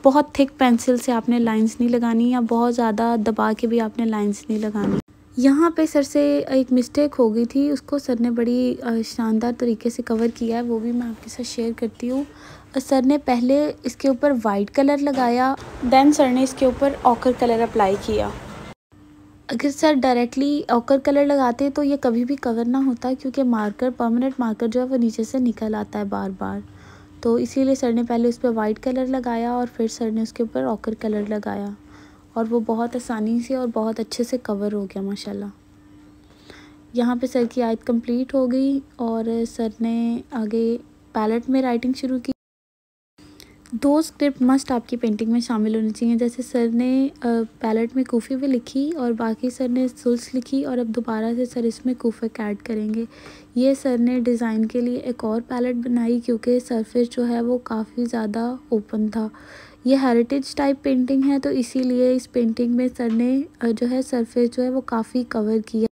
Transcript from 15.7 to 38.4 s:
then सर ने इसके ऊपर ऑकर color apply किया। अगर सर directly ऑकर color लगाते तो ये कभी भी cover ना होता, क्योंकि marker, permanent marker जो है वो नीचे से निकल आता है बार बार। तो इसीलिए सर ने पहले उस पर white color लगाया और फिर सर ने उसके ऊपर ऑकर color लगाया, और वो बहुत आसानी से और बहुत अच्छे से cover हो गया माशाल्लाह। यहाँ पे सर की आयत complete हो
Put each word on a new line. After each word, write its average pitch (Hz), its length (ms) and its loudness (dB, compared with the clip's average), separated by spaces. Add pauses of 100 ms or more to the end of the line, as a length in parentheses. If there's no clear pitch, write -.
then 269 280 8
सर 285 160 6
ने 254 140 2
इसके 262 220 0
ऊपर 277 280 2 (120)
ऑकर 247 280 4
color 240 260 2
apply 214 360 2
किया। 208 360 -2 (1160)
अगर 277 200 0
सर 302 240 4
directly 262 760 2
ऑकर 254 280 4
color 285 260 4
लगाते 277 440 2
तो 294 140 0
ये 285 140 2
कभी 240 280 2
भी 277 100 -2
cover 233 300 -2
ना 247 140 2
होता, 254 340 0
क्योंकि 262 300 -2
marker, 226 460 0
permanent 247 500 0
marker 233 280 -2
जो 226 120 0
है 254 60 0
वो 262 120 0
नीचे 226 260 0
से 262 160 -4
निकल 220 360 -2
आता 214 240 -6
है 202 100 -4
बार 196 220 -4
बार। 98 320 -8 (600)
तो 233 160 2
इसीलिए 262 360 2
सर 247 180 0
ने 240 100 2
पहले 233 260 0
उस 233 80 -4
पर 254 120 0
white 214 280 0
color 254 300 -2
लगाया 240 460 -2
और 247 120 -2
फिर 233 220 -4
सर 220 240 -4
ने 220 100 -2
उसके 220 220 -4
ऊपर 247 200 -4
ऑकर 226 300 -4
color 214 340 -4
लगाया, 208 480 -6 (640)
और 226 80 0
वो 233 140 0
बहुत 233 360 -2
आसानी 233 460 -2
से 262 140 -4
और 254 120 -4
बहुत 220 320 -2
अच्छे 226 240 -4
से 247 140 -4
cover 208 360 -4
हो 202 120 -4
गया 196 160 -10
माशाल्लाह। 202 480 -8 (1500)
यहाँ 240 220 2
पे 247 100 -2
सर 247 180 0
की 240 160 -4
आयत 226 220 -2
complete 240 500 -2
हो 262 140 2